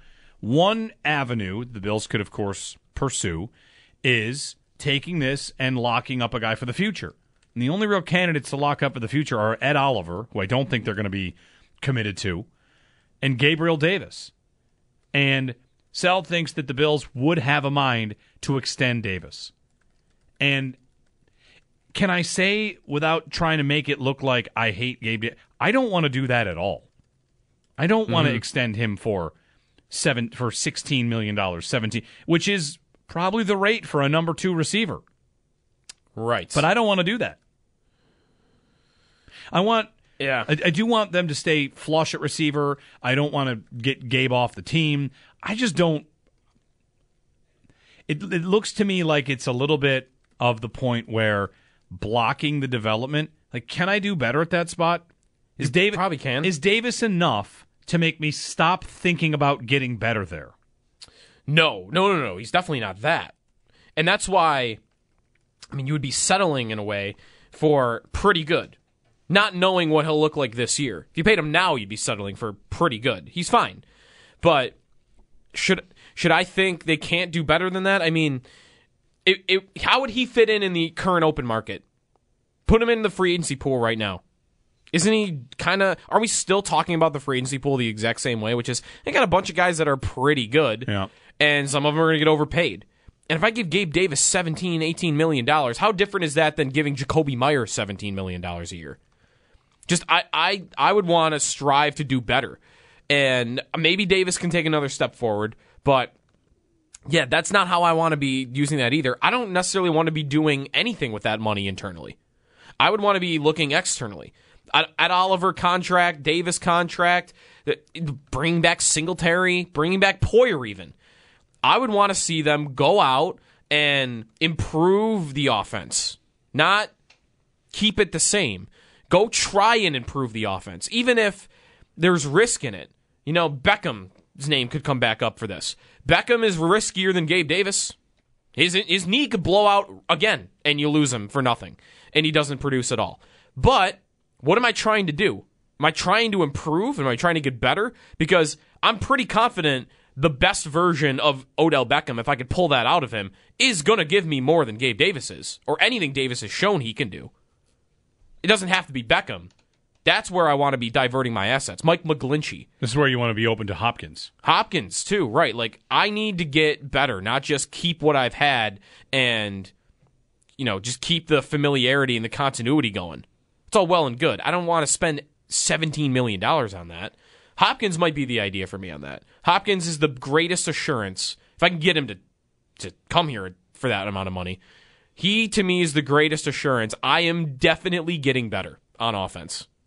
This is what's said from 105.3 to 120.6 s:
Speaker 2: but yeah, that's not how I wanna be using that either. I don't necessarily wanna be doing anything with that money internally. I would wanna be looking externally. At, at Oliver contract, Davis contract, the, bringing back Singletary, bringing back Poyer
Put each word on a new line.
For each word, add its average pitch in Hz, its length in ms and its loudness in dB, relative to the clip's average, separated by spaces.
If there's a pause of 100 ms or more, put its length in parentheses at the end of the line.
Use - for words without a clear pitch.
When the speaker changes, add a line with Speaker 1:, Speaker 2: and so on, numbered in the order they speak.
Speaker 2:
but 131 320 2 (920)
yeah, 151 160 2
that's 156 280 0
not 196 140 4
how 175 160 2
I 170 100 4
wanna 160 240 2
be 131 360 -2
using 143 260 0
that 123 140 2
either. 135 280 2
I 165 120 4
don't 233 200 -2
necessarily 180 380 0
wanna 160 220 2
be 156 100 -4
doing 143 500 0
anything 170 380 -2
with 104 140 -8
that 110 160 0
money 104 260 -2
internally. 87 520 -10 (600)
I 156 120 4
would 208 100 0
wanna 202 200 2
be 170 200 0
looking 151 320 2
externally. 107 600 -4 (420)
At, 160 140 2 (100)
at 170 140 2
Oliver 185 400 2
contract, 175 720 0
Davis 170 340 0
contract, 175 720 0 (320)
the, - 140 -2 (540)
bringing 165 280 2
back 170 200 2
Singletary, 180 840 2
bringing 175 340 0
back 196 200 4
Poyer 208 480 4